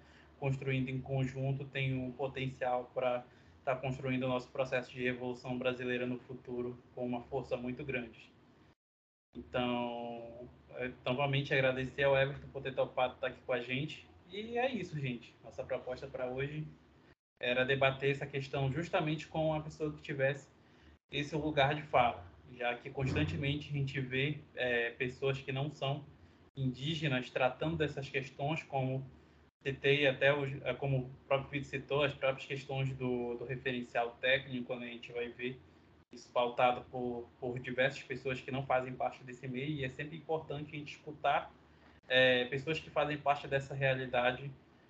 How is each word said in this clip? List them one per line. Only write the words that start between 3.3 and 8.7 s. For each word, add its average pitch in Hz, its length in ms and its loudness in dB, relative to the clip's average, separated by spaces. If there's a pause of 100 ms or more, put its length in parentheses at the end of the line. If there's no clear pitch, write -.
tá 131 100 2
construindo 131 480 0
o 131 60 2
nosso 123 220 0
processo 131 400 0
de 127 100 -8
revolução 123 560 -2
brasileira 123 480 0
no 123 140 -2
futuro 123 580 -6 (160)
com 123 100 -6
uma 123 200 -2
força 127 340 -2
muito 123 260 -6
grande. 123 480 -6 (1040)